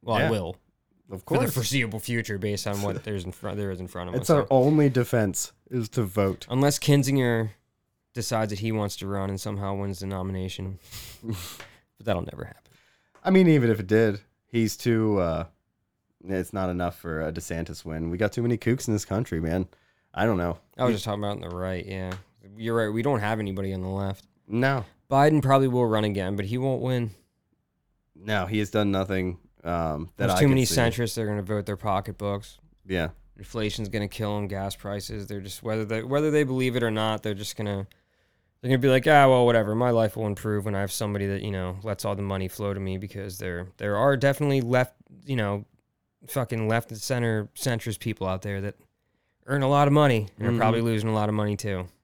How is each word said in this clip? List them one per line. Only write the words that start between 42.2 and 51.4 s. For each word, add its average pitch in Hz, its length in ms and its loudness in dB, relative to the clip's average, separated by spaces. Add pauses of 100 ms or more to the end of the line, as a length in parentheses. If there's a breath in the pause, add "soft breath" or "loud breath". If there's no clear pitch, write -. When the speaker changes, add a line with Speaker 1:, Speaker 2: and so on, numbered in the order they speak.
Speaker 1:
money 95 260 -2
flow 101 280 -4
to 98 60 -6
me," 95 180 -4
because 98 400 -10
there, 90 300 -8 (100)
there 101 180 -2
are 135 220 2
definitely 139 420 2
left, 127 320 0 (320)
you 139 120 -4
know, 104 280 -2 (600)
fucking 117 420 -2
left 113 220 0
and 110 100 -12
center 113 560 -2
centrist 117 440 -4
people 104 260 -4
out 95 160 -4
there 101 180 -6
that 101 140 -8 (720)
earn 139 160 0
a 135 60 2
lot 143 200 6
of 143 60 6
money 127 420 6
and 110 100 -4
are 117 40 2
Speaker 2:
Mm-hmm. 117 100 2
Speaker 1:
probably 113 220 4
losing 113 260 0
a 110 60 0
lot 107 160 0
of 107 40 0
money 104 220 0